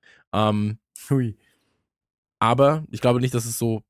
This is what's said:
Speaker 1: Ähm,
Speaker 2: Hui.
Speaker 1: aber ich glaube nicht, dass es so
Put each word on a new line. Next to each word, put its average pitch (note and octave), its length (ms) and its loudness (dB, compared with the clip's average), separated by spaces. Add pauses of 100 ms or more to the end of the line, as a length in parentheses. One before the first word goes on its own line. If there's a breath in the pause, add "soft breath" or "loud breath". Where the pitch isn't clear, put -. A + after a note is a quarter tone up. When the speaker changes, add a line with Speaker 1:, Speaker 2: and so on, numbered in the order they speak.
(320 soft breath)
Speaker 1:
Ähm, G#2+ 460 0 (300)
Speaker 2:
Hui. B2 280 -2 (1000)
Speaker 1:
aber C#3 520 2
ich - 100 -10
glaube B2 200 2
nicht, B2+ 140 -2
dass A#2 120 -4
es A#2 120 -8
so A2+ 320 -4